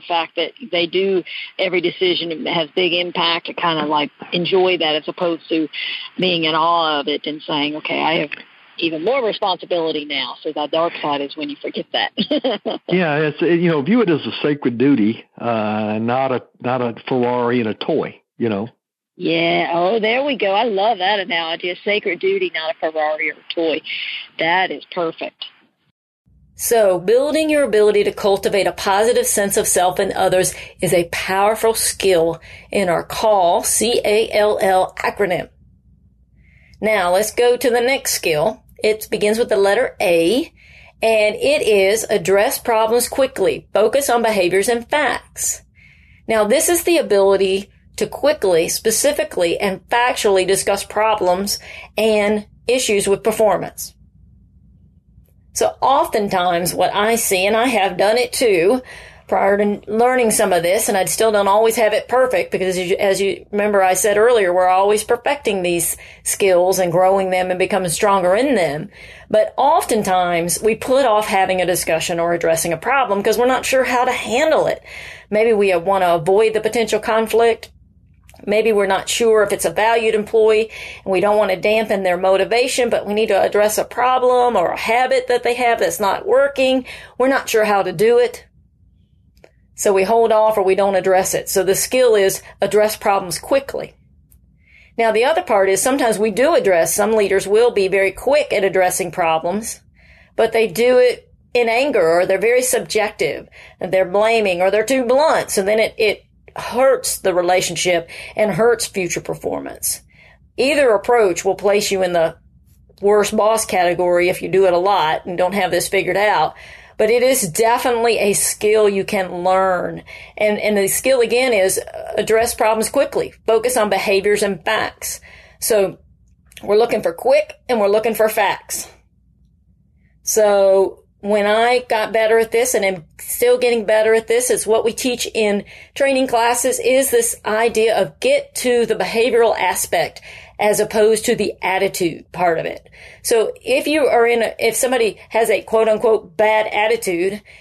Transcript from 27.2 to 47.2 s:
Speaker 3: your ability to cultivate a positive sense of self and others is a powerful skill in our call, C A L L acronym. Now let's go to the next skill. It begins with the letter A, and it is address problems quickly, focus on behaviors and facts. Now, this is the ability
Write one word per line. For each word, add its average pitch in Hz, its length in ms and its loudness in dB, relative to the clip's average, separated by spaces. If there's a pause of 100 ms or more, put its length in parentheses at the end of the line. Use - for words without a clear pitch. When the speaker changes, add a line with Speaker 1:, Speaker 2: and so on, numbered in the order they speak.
Speaker 3:
your 294 160 2
ability 208 400 4
to 202 80 -2
cultivate 190 540 0
a 180 60 0
positive 220 520 0
sense 202 320 -2
of 208 100 0
self 185 320 0
and 196 140 -2
others 185 420 0 (280)
is 185 100 -2
a 175 200 2
powerful 214 600 0
skill 165 680 0 (300)
in 190 200 0
our 165 140 -2
call, 202 580 2
C 233 420 0
A 214 280 0
L 208 280 2
L 185 380 2
acronym. 185 500 -4 (1300)
Now 202 300 0
let's 202 200 0
go 240 240 2
to 247 140 0
the 240 100 2
next 262 320 -2
skill. 156 500 -2 (160)
It 214 320 -2
begins 208 280 0
with 240 100 -2
the 220 80 0
letter 202 420 0
A, 185 540 0 (500)
and 214 340 2
it 285 260 0
is 202 480 2
address 196 480 0
problems 226 500 0
quickly, 196 640 -2
focus 247 380 2
on 233 120 2
behaviors 196 460 0
and 233 200 -4
facts. - 760 -4 (640)
Now, 220 160 2
this 285 240 2
is 349 160 0
the 339 140 2
ability 196 720 2 (260)